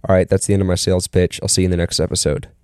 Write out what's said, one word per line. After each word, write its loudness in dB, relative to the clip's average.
All 4
right, 2
that's 0
the 0
end 2
of 0
my 0
sales 0
pitch. 0
I'll -6
see 2
you 2
in 2
the 2
next -2
episode. -2